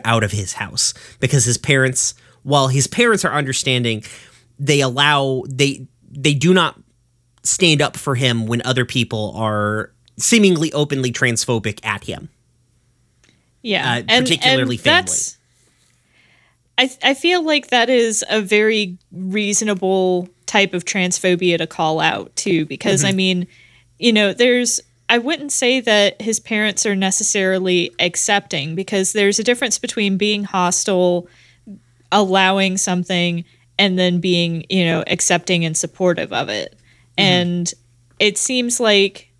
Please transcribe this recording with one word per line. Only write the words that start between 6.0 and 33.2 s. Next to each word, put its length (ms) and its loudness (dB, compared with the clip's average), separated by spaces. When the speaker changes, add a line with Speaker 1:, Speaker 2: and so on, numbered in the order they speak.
Speaker 1:
they 220 0
do 200 2
not 260 0
stand 380 2
up 140 -2
for 200 -4
him 320 0
when 160 -2
other 220 0
people 500 -4
are 560 -2
seemingly 560 2
openly 380 -2
transphobic 720 -2
at 200 -4
him. 240 -12
Speaker 2:
Yeah. 280 -2
Speaker 1:
Uh, 200 0
Speaker 2:
And, 160 4
Speaker 1:
particularly 500 2
Speaker 2:
and 80 -10
Speaker 1:
family. 220 4
Speaker 2:
that's, 320 -6
I, 120 0
I 100 2
feel 300 0
like 240 0
that 220 2
is 400 0
a 120 0
very 560 0
reasonable 1160 -2
type 280 2
of 120 -6
transphobia 720 0
to 100 -4
call 320 -2
out, 360 -2
too, 300 -2
because, 360 -2
Speaker 1:
Mm-hmm. 80 2
Speaker 2:
I 40 2
mean, 340 0
you 120 2
know, 220 4
there's, 480 2
I 100 2
wouldn't 320 -4
say 300 0
that 400 2
his 180 -4
parents 460 -4
are 100 0
necessarily 1040 0
accepting, 760 -2
because 380 -2
there's 260 2
a 40 -4
difference 360 0
between 380 -2
being 260 0
hostile, 840 0
allowing 640 4
something, 680 -2